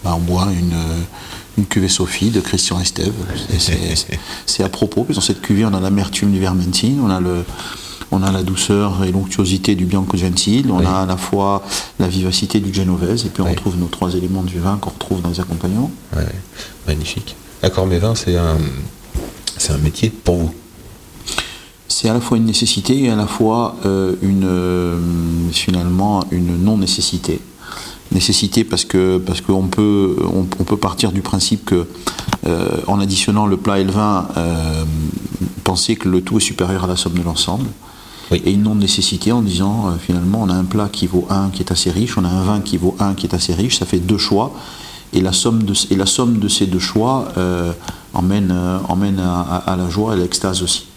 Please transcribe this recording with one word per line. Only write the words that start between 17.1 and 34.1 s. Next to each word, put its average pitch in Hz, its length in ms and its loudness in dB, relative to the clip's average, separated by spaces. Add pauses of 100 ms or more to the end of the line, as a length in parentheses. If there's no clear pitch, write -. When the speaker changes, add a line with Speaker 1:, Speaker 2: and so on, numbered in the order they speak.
Speaker 2:
Accord 95 240 0
Mets 90 140 2
Vins, 113 160 2
c'est 90 200 0
un, 82 220 2 (1000)
c'est - 160 -2
un 71 40 0
métier 76 320 2
pour 90 280 0
vous ? 82 140 0 (1400)
Speaker 1:
C'est - 160 0
à 113 60 4
la 120 80 2
fois 120 160 2
une 113 80 4
nécessité 113 580 2
et 123 60 4
à 113 60 2
la 104 100 2
fois, 113 500 2 (100)
euh, 95 360 2
une, 95 240 4
euh, 90 520 2 (540)
finalement 90 800 2
une 87 320 2
non-nécessité. 92 760 0 (680)
Nécessité 98 520 2
parce - 220 0
que, 92 320 4
parce 92 240 -2
qu'on 95 260 2
peut, 101 480 4 (180)
on, 95 120 2 (140)
on - 40 2
peut 104 140 0
partir - 340 0
du 92 100 0
principe - 440 0
que, 87 220 2 (600)
euh, 85 220 2 (180)
en 101 140 2
additionnant 101 460 2
le 95 100 2
plat 98 220 2
et 95 40 4
le 95 80 2
vin, 101 360 2 (100)